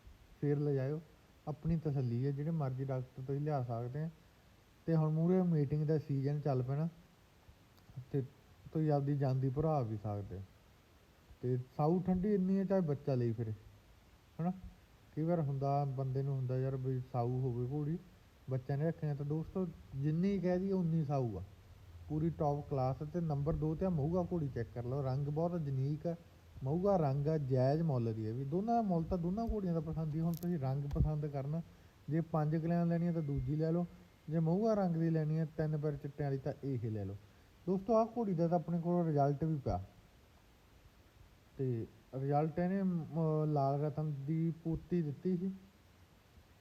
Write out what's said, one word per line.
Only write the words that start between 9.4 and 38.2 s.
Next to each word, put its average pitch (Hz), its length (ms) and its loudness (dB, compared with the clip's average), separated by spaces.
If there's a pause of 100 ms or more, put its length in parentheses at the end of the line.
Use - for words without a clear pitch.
ਭਰਾ 151 320 2
ਵੀ 110 160 -2
ਸਕਦੇ 101 400 -6
ਹੋ। 95 60 -10 (1000)
ਤੇ 127 160 0 (200)
ਸਾਊ 160 240 4
ਠੰਡੀ 185 340 2
ਇੰਨੀ 190 240 2
ਹੈ, 196 60 2
ਚਾਹੇ 190 160 2
ਬੱਚਾ 143 340 0
ਲਈ 120 180 2
ਫਿਰੇ, 110 200 -4 (880)
ਹਨਾ? 175 120 0 (640)
ਕਈ 151 60 -2
ਵਾਰ 170 180 2
ਹੁੰਦਾ 139 440 0
ਬੰਦੇ 135 380 -2
ਨੂੰ 139 140 -2
ਹੁੰਦਾ, 127 220 -2
"ਯਾਰ 135 180 -2
ਵੀ 131 240 -2 (120)
ਸਾਊ 123 280 0
ਹੋਵੇ 123 320 -2
ਘੋੜੀ, 151 260 -2 (520)
ਬੱਚਿਆਂ 131 280 -2
ਨੇ 156 80 0
ਰੱਖਣਾ।" 151 280 -2
ਤਾਂ 143 120 -4
ਦੋਸਤੋ, 160 400 -2 (280)
ਜਿੰਨੀ 165 440 2
ਕਹਿ 180 200 2
ਦਈਏ 196 140 0
ਉਨੀ 165 320 2
ਸਾਊ 127 340 0
ਆ, 90 40 -8 (640)
ਪੂਰੀ 156 220 0
ਟੌਪ 143 400 -2
ਕਲਾਸ। 131 260 0 (160)
ਤੇ 175 80 -2
ਨੰਬਰ 151 320 0
ਦੋ 156 220 0
'ਤੇ 175 120 0
ਆ - 20 2
ਮਹੂਆ 170 440 0
ਘੋੜੀ, 160 160 0
ਚੈੱਕ 120 260 -4
ਕਰ 120 100 -6
ਲਓ, 135 180 -2
ਰੰਗ 135 240 0
ਬਹੁਤ 165 340 0
ਯੂਨੀਕ 143 460 -2
ਆ, 170 100 -2 (480)
ਮਹੂਆ 180 320 2
ਰੰਗ 143 300 2
ਆ, 160 120 2
ਜਾਇਜ਼ 135 440 4
ਮੁੱਲ 120 320 2
ਦੀ 110 120 -4
ਹੈ 110 60 -4
ਵੀ। 131 120 -4
ਦੋਨਾਂ 196 300 0
ਦਾ 233 80 4
ਮੁੱਲ 170 220 2
ਤਾਂ 185 140 0
ਦੋਨਾਂ 196 300 -2
ਘੋੜੀਆਂ 196 260 0
ਦਾ 165 60 0
ਪਸੰਦ 156 340 -2
ਹੀ। 160 60 0
ਹੁਣ 170 120 0
ਤੁਸੀਂ 175 260 -2
ਰੰਗ 135 260 -2 (100)
ਪਸੰਦ 151 320 2
ਕਰਨਾ, 143 360 -4 (460)
ਜੇ 156 120 2
ਪੰਜ 156 360 0
ਕਲੈਣ 170 320 2
ਲੈਣੀ 170 180 2
ਆ 175 60 2
ਤਾਂ 165 100 0
ਦੂਜੀ 139 340 -2
ਲੈ 160 160 2
ਲਓ, 175 140 2 (420)
ਜੇ 156 100 0
ਮਹੂਆ 190 360 4
ਰੰਗ 185 220 2
ਦੀ 165 140 2
ਲੈਣੀ 156 280 2
ਆ 160 60 2
ਤਿੰਨ 156 340 -2
ਪੈਰ 147 180 0
ਚਿੱਟਿਆਂ 143 320 -6
ਵਾਲੀ 135 100 0
ਤਾਂ 139 140 -4 (120)
ਇਹ 120 260 -2
ਲੈ 104 140 -2
ਲਓ। 98 120 -6 (500)
ਦੋਸਤੋ, 190 280 0
ਆਹ 226 120 6
ਘੋੜੀ 226 280 -2